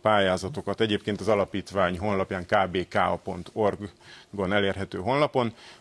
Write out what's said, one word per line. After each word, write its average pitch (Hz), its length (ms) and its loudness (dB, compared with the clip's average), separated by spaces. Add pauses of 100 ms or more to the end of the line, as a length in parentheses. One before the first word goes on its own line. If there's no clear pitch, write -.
pályázatokat. 95 800 0
Egyébként 104 380 0
az 98 80 -4
alapítvány 95 720 0
honlapján, 95 480 -2
K 95 260 2
B 87 160 -2
K - 80 -8
A 90 280 2
pont 90 300 -10
org-on 101 1000 -4
elérhető 98 440 0
honlapon 123 560 0 (280)